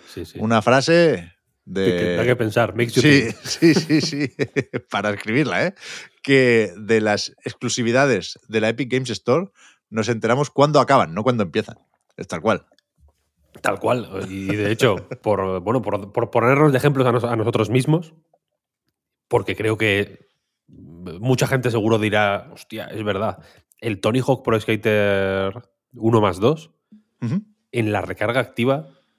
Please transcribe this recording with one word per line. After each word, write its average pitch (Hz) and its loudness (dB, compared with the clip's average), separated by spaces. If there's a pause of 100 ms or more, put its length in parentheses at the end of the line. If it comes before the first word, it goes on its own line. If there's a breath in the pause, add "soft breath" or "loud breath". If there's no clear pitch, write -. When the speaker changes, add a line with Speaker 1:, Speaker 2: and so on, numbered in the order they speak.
Speaker 1:
sí, 85 -14
sí. - -18
Speaker 2:
una 110 2
frase 131 2 (320)
de 95 -2
Speaker 1:
Que, 90 2
que 90 0
da 110 0
que 123 2
pensar, 113 -2
makes 120 -2
you 127 2
Speaker 2:
Sí, 139 6
Speaker 1:
think. 113 -4
Speaker 2:
<laughs> - -20
sí, 160 2
sí, 156 0
sí. 143 -6 (240)
<laughs> - -8
Para 104 -2
escribirla, 110 -2
¿eh? 196 -8 (460 loud breath)
Que 120 4
de 110 0
las 104 0 (160)
exclusividades 120 -2
de 107 -2
la 110 0
Epic 120 -4
Games 127 -2
Store 147 -2 (380 soft breath)
nos 110 -4
enteramos 120 -2
cuando 147 4
acaban, 117 2
no 104 -4
cuando 120 0
empiezan. 98 -6 (400)
Es - -12
tal 85 -8
cual. 101 0 (960)
Speaker 1:
Tal 98 -2
cual. 104 -4
Y 98 -6
de 104 -2
hecho, 107 0
<laughs> - -14
por, 95 -2
bueno, 113 -2
por, 101 -6
por 117 -2
ponernos 139 4
de 131 4
ejemplos 131 2
a 120 2
nos-, 113 0
a 117 -2
nosotros 110 0
mismos, 151 0 (1120)
porque 104 0
creo 107 -2
que 104 -2 (400)
mucha 90 -2
gente 127 0
seguro 113 2
dirá, 104 0
"Hostia, 107 -14
es 107 -10
verdad". 101 -4 (400 soft breath)
El 107 -6
Tony 113 0
Hawk 127 -2
Pro 113 2
Skater 101 0 (400)
uno 113 2
más 92 0
dos, 143 0 (500)
Speaker 2:
Ujú. 143 -2 (280)
Speaker 1:
en 107 -2
la 101 -2
recarga 104 -4
activa, 135 -2 (280 soft breath)